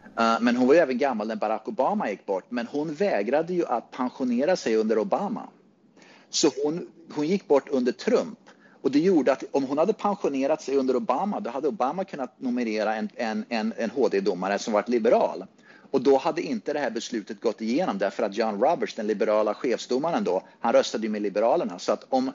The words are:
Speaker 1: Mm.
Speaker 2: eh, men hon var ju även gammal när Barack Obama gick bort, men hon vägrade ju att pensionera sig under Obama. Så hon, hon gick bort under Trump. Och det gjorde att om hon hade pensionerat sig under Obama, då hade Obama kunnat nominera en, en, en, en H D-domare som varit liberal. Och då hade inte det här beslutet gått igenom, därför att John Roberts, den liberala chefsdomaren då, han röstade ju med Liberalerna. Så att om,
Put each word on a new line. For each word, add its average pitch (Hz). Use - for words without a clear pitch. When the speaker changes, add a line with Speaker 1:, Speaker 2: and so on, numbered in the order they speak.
Speaker 1:
Mm. 113
Speaker 2:
eh, 110
men 120
hon 127
var 135
ju 175
även 131
gammal 117
när 113
Barack 107
Obama 143
gick 95
bort, 95
men 120
hon 147
vägrade 156
ju 175
att 117
pensionera 127
sig 113
under 110
Obama. 127
Så 156
hon, 160
hon 147
gick 190
bort 139
under 123
Trump. 165
Och 135
det 139
gjorde 156
att 131
om 139
hon 139
hade 185
pensionerat 151
sig 135
under 131
Obama, 131
då 110
hade 131
Obama 131
kunnat 139
nominera 113
en, 107
en, 110
en, 113
en 113
H 113
D-domare 98
som 117
varit 104
liberal. 120
Och 135
då 135
hade 156
inte 147
det 147
här 131
beslutet 110
gått 113
igenom, 120
därför 101
att 101
John 110
Roberts, 135
den 107
liberala 107
chefsdomaren 127
då, 92
han 117
röstade 123
ju 107
med 104
Liberalerna. 104
Så -
att -
om, 131